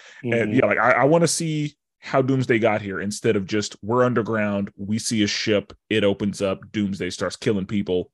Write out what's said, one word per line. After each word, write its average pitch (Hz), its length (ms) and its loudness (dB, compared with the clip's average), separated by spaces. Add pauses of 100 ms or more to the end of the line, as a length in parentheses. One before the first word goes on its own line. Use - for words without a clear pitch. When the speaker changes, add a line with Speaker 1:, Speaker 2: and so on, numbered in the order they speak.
(220)
Speaker 1:
And, 120 100 -2
Speaker 2:
Mm-hmm. 113 200 0
Speaker 1:
yeah, 123 140 4
like, 104 120 2
I, 117 140 4
I 120 120 4
wanna 170 220 4
see 151 480 -2 (260)
how - 200 0
Doomsday 127 380 2
got 107 240 0
here 95 180 -6
instead 104 340 -2
of 98 120 -2
just, 104 360 -4
we're 120 220 2
underground, 107 720 0
we 101 220 -4
see 110 240 0
a 104 40 4
ship, - 460 0 (160)
it 104 160 2
opens 101 380 0
up, 95 280 -4
Doomsday 95 400 -4
starts 92 240 -6
killing 98 320 -2
people, 92 480 -2